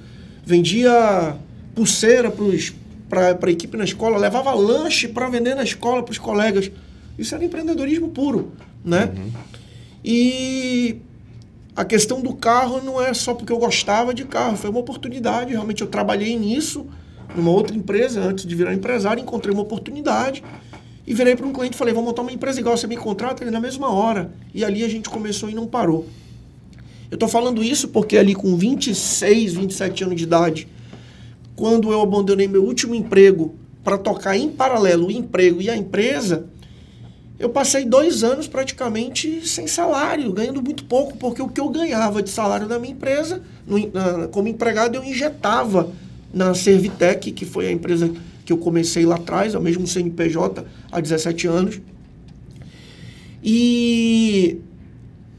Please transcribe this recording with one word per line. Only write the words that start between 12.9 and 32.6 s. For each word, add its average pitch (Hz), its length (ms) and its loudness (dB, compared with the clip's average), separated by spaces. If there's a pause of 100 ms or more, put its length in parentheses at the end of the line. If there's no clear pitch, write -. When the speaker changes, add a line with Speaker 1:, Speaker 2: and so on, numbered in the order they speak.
Speaker 1:
é 254 140 0
só 240 200 -4
porque 233 180 -6
eu 226 60 0
gostava 226 560 0
de 262 100 -8
carro, 233 320 -2
foi 208 140 -4
uma 233 100 -2
oportunidade. 247 720 -4
Realmente 214 280 -4
eu 202 80 -4
trabalhei 208 500 -2
nisso, 247 480 -2 (480)
numa 170 160 2
outra 208 260 2
empresa, 214 440 0
antes 190 240 -2
de 170 100 -6
virar 185 200 0
empresário, 220 480 -2
encontrei 214 300 -4
uma 202 100 0
oportunidade 254 800 -4 (640)
e - 80 -4
virei 247 220 4
pra 269 100 -8
um 277 60 -6
cliente 254 220 -6
e - 40 -14
falei, 233 160 0
"Vou 226 80 -2
montar 233 200 -4
uma 254 100 -8
empresa 262 260 -6
igual, 233 180 0
você 226 120 -6
me 233 80 -6
contrata?" 240 480 -6
Ele, 233 80 -4
"Na 226 80 -2
mesma 269 320 -6
hora." 196 400 0 (200)
E 214 120 -4
ali 208 180 -2
a 233 60 -2
gente 220 200 -6
começou 214 400 -6
e 214 60 -8
não 226 120 -6
parou. 175 420 0 (1000)
Eu - 80 -10
tô 220 120 0
falando 233 340 0
isso 254 260 -2
porque 208 280 2
ali 202 180 6
com 185 220 2
vinte 247 340 0
e 196 60 -2
seis, 208 580 2
vinte 190 160 -2
e - 40 -6
sete 190 280 -4
anos 180 140 -2
de 165 80 -2
idade, 165 420 2 (880)
quando 220 380 4
eu 214 80 2
abandonei 196 480 2
meu 196 160 4